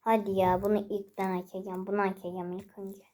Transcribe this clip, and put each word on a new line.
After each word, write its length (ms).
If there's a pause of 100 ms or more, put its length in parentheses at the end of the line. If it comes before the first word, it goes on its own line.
hadi 300
ya, 320
bunu 280
ilkten 480
açacağım. 480
Bunu 140
açacağım 580
ilk 200
önce. 240 (120)